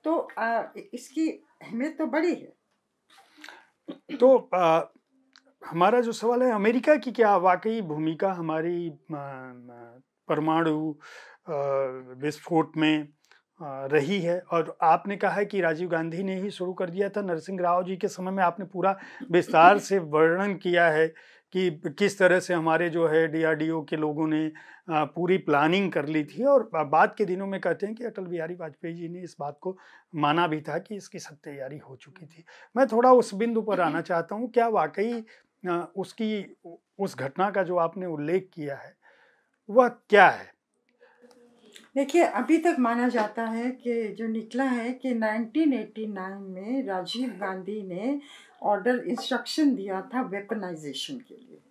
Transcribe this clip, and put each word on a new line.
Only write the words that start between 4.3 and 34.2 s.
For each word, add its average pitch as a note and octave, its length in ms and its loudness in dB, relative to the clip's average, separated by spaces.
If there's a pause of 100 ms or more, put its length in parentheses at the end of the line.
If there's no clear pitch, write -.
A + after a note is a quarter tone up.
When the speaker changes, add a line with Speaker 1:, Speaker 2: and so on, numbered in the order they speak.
Speaker 2:
अ, E3 380 2 (760)
हमारा F#3+ 340 4
जो A#3 120 -2
सवाल A#3+ 300 0
है A#3+ 100 2
अमेरिका A#3 440 4
की B3 160 -6
क्या G3+ 240 4
वाकई F#3 440 2
भूमिका D#3+ 520 -2
हमारी, E3+ 580 -4
अ, D3+ 40 -16 (160)
अ, B2+ 920 -14 (280)
परमाणु, D#3 640 0 (560)
अ, E3+ 40 -6 (640)
विस्फोट D3+ 600 -2
में, D#3 320 2 (540)
अ, C#3 240 -10
रही D3+ 340 2
है? E3+ 200 -2
और E3 420 -4
आपने F3+ 340 2
कहा G3 160 0
है G3+ 140 -2
कि G3+ 140 -2
राजीव E3+ 280 -2
गांधी E3 340 -2
ने F#3+ 180 -4
ही G3+ 100 -6
शुरू F#3 220 -6
कर F3+ 180 -6
दिया G3 180 -2
था। G3+ 140 -6
नरसिंह F3+ 400 -6
राव F3+ 220 0
जी F#3 120 -6
के G3 120 -4
समय F#3 220 -8
में G3 140 0
आपने F3 220 -2
पूरा F#3+ 320 -2 (320)
विस्तार E3+ 480 8
से G3 200 -2
वर्णन E3 560 2
किया F3 340 2
है D#3+ 200 4 (440)
कि F3+ 340 -2
किस G3+ 320 -2
तरह F3+ 220 6
से F3 140 -2
हमारे E3 360 2
जो E3 160 0
है D#3+ 220 4
डीआरडीओ D#3+ 560 0
के D#3+ 120 -6
लोगों D#3 320 -2
ने, D#3 180 0 (420)
अ, D#3 160 0
पूरी F3 340 0
प्लानिंग D#3+ 540 2
कर D3 140 -2
ली D#3 180 -2
थी। F#3+ 200 -8
और C4 300 2
बाद D#3+ 440 2
के A3 60 0
दिनों F#3 220 -4
में F#3+ 140 -6
कहते E3+ 260 -2
हैं G#3+ 80 -8
कि A#3 100 -12
अटल A3 180 -10
बिहारी F3 320 -8
वाजपेयी E3 400 -12
जी E3+ 140 -10
ने F3 120 -12
इस F3 200 -16
बात C#3+ 200 -10
को F#3 180 -8 (360)
माना D3+ 320 2
भी D#3 140 -4
था D3+ 180 -6
कि G3+ 180 -10
इसकी - 220 -16
सब - 160 -16
तैयारी C#3+ 440 -14
हो C3 180 -20
चुकी - 300 -20
थी। - 180 -20 (320)
मैं C4 100 6
थोड़ा A#3+ 260 6
उस A#3 220 6
बिंदु A3+ 280 0
पर G3 180 -2
आना D#3+ 200 2
चाहता E3+ 340 -2